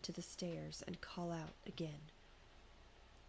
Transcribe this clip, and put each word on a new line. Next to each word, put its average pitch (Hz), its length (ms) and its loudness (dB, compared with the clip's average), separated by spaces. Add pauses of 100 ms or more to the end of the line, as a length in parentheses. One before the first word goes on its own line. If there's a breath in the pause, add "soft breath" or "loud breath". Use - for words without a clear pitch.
to - 100 2
the 170 100 2
stairs 160 640 4
and 170 140 0
call 175 320 2
out 160 220 2 (120)
again, 151 440 0 (1200)